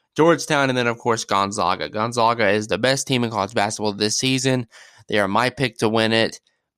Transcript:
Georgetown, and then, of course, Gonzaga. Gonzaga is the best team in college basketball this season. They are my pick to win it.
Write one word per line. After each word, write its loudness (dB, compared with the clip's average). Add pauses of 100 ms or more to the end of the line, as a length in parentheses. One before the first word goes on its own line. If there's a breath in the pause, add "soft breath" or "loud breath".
(180)
Georgetown, 2
and -2
then, 0
of -2
course, -2
Gonzaga. -2
Gonzaga 0
is 0
the -2
best 0
team 0
in -2
college -2
basketball -2
this 0
season. 0 (400 loud breath)
They 0
are 2
my 2
pick -4
to 0
win 2
it. 0 (360)